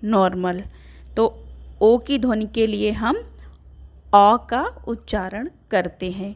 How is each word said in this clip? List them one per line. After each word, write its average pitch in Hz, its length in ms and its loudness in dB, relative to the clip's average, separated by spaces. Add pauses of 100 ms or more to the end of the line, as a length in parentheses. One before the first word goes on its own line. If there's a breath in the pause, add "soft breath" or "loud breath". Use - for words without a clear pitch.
नोर्मल। 185 600 0 (540 soft breath)
तो 226 80 2 (560)
ओ 220 160 6
की 269 220 -2
ध्वनि 220 260 0
के 220 220 -2
लिए 208 240 -2
हम 220 260 -2 (960 soft breath)
अ 202 240 8 (120)
का 247 140 -2 (240)
उच्चारण 214 640 -8 (220)
करते 180 400 -2
हैं। 196 240 -8